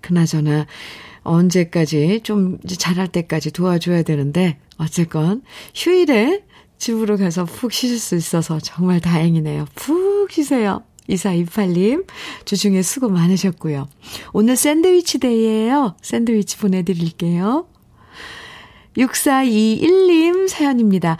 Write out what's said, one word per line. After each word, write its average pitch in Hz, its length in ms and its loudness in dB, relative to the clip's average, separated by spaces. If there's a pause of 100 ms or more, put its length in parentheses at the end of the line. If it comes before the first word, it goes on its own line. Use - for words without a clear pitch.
그나저나 151 640 0 (580)
언제까지 170 1000 2
좀 190 400 -2
이제 180 120 -10
자랄 180 320 -2
때까지 165 440 -4
도와줘야 175 520 0
되는데 151 560 0 (180)
어쨌건 165 640 -2 (320)
휴일에 339 720 2 (340)
집으로 220 400 -2
가서 180 280 0
푹 214 260 -6
쉬실 240 280 -2
수 - 160 -4
있어서 165 440 -2
정말 180 400 0
다행이네요. 160 680 0 (100)
푹 381 560 0
쉬세요. 254 520 -2 (240)
이사이팔 180 680 -2
님, 226 300 2 (420)
주중에 190 360 0
수고 240 280 -2
많으셨고요. 170 800 0 (460)
오늘 226 220 4
샌드위치 330 640 2
데이예요. 226 800 0
샌드위치 233 560 -2
보내드릴게요. 185 1080 -2 (1300)
육사이일 262 1120 2
님 349 400 2
사연입니다. 208 720 0